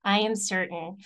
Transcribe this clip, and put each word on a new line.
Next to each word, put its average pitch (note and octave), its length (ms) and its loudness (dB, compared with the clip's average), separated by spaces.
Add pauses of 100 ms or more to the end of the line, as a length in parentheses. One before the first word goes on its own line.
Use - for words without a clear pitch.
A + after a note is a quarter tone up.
I G3+ 120 4
am A3 180 2
certain. F#3 680 -4